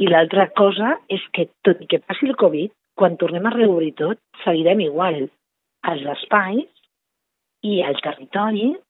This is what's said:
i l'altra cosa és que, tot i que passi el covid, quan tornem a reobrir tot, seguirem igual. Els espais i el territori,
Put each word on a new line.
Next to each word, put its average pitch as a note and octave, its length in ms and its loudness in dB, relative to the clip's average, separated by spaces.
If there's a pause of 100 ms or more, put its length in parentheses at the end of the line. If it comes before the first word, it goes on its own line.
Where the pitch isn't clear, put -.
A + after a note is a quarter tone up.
i F#3+ 80 2
l'altra E3+ 460 4
cosa G#3 400 2 (120)
és G3 140 -6 (100)
que, E3 160 -2 (140)
tot F3 200 2
i - 80 -12
que E3 120 0
passi C4 280 -4
el - 100 -6
covid, E3 320 2 (260)
quan F3 220 2
tornem E3+ 260 -2
a A3+ 80 -2
reobrir F3 440 2
tot, - 220 -4 (240)
seguirem F3 360 2
igual. D#3 460 -2 (580)
Els D3 300 -4
espais G#3 520 0 (960)
i G#3 200 0
el C#3+ 160 -4
territori, G#3 720 -2 (180)